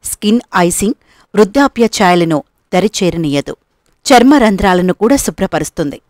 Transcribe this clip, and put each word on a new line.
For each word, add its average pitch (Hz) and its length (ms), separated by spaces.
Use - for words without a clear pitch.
స్కిన్ 220 360
ఐసింగ్ 185 380
వృద్ధాప్య 233 500
ఛాయలను 175 580
దరిచేరనీయదు, 170 840
చర్మ 254 280
రంధ్రాలను 190 600
కూడా 240 220
శుభ్రపరుస్తుంది. 165 960